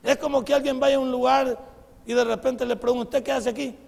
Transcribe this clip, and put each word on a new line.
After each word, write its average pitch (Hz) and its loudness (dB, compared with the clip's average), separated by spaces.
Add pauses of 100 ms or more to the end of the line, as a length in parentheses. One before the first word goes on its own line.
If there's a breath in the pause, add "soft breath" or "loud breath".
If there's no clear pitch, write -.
Es 269 2
como 277 0
que 285 0
alguien 277 0
vaya 277 4
a - 2
un 262 -2
lugar 254 2 (480)
y 226 -6
de 247 4
repente 240 -2
le 240 -2
pregunte, 240 -2
"¿Usted 262 2
qué 277 -4
hace 247 -2
aquí?". 247 -6 (120)